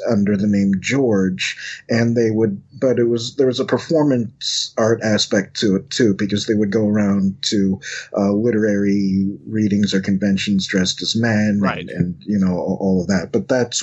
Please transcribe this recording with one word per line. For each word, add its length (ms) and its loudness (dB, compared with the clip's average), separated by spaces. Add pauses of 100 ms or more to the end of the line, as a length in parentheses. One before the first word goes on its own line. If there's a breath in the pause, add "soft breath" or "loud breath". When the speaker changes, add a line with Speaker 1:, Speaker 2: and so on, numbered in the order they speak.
Speaker 1:
under 280 2
the 100 0
name 320 2
George, 800 0 (320 loud breath)
and 280 2
they 140 2
would, 320 0 (160)
but 220 2
it 60 4
was, 300 -2
there 120 4
was 100 -2
a 60 0
performance 1120 -2
art 240 2
aspect 560 0
to 160 2
it 160 -4
too, 240 2
because 320 -2
they 80 0
would 160 0
go 160 0
around 560 0
to, 380 0 (360 loud breath)
uh, 140 2
literary 1080 0 (100)
readings 480 0
or 60 2
conventions 680 0
dressed 340 -2
as 140 -2
men, 440 2
Speaker 2:
Right. 200 -2
Speaker 1:
and, 100 -10
and, 300 -2
you 180 -2
know, 140 2
a-, 240 -2
all 240 0
of 80 -4
that. 240 -2
But 160 -2
that's 340 0